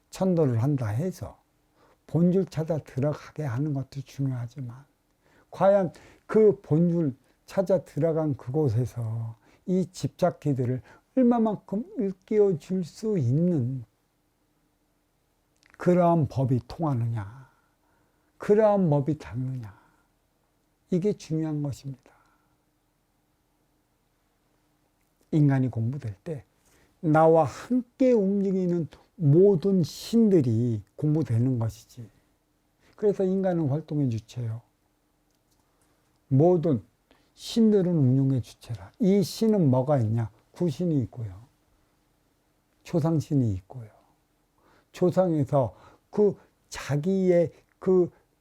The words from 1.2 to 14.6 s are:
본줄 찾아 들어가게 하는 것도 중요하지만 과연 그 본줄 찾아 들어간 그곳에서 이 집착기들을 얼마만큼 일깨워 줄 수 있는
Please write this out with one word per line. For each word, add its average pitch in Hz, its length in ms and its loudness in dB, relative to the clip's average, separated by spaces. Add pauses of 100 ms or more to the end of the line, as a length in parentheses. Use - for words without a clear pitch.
본줄 175 400 2
찾아 156 320 -6
들어가게 - 640 -6
하는 139 320 -4
것도 135 260 -10
중요하지만 127 800 -10 (680)
과연 196 420 2 (320)
그 214 360 4
본줄 165 540 0 (300)
찾아 190 380 0
들어간 156 520 -2
그곳에서 117 1000 -4 (300)
이 185 260 0
집착기들을 127 920 -2 (380)
얼마만큼 233 640 0 (120)
일깨워 202 640 0
줄 185 240 -4
수 214 340 -6
있는 135 640 0 (1900)